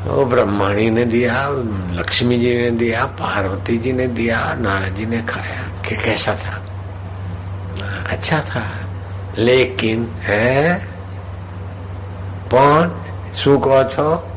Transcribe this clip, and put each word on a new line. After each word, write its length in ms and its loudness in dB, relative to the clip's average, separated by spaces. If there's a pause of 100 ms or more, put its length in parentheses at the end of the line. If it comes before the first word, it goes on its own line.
वो 220 2
ब्रह्माणी 640 2
ने 140 4
दिया, 440 2 (520)
लक्ष्मी 380 2
जी 200 2
ने 120 2
दिया, 360 0
पार्वती 720 -2
जी 140 0
ने 140 0
दिया, 480 0
नारद 400 0
जी 120 -4
ने 160 -2
खाया 640 -6
कि 80 -2
कैसा 380 0
था? 300 -8 (1500)
अच्छा 300 0
था, 240 -4 (760)
लेकिन 720 4 (100)
है, 600 2 (1800)
પણ 460 6 (360)
શું 240 6
કહો 240 6
છો? 520 0